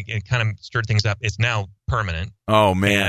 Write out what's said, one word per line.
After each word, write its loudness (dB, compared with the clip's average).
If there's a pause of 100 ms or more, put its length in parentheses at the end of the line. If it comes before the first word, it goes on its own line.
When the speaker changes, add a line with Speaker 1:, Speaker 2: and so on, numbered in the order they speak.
Speaker 1:
it -6
kind 0
of -6
stirred -4
things 2
up, -2
it's -4
now -2 (180)
permanent -4 (160)
Speaker 2:
Oh, 4
man. 2